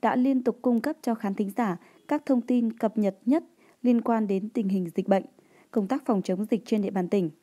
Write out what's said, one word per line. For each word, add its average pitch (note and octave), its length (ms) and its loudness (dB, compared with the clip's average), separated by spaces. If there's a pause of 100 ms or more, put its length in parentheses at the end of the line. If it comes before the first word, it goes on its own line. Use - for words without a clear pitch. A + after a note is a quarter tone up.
đã A#3 140 2
liên B3+ 280 2
tục A#3+ 180 -2
cung A#3 200 2
cấp D#4 200 -4
cho A#3 140 -2
khán G3 200 -4
thính G3 220 -2
giả G3 200 -2 (300)
các D4 180 -2
thông B3+ 160 2
tin A#3 320 0
cập A3 240 -2
nhật G3 280 0
nhất D#4 180 2 (380)
liên A#3+ 200 4
quan A3+ 260 0
đến G3 220 -2
tình G3+ 200 -2
hình F#3 260 0
dịch F#3 120 -2
bệnh, F#3+ 160 4 (480)
công G3 160 0
tác C4+ 180 -4
phòng G3+ 160 2
chống F#3+ 300 -2
dịch A#3 140 0
trên G#3+ 160 0
địa G3 80 -2
bàn F#3 200 -2
tỉnh F#3 200 2 (140)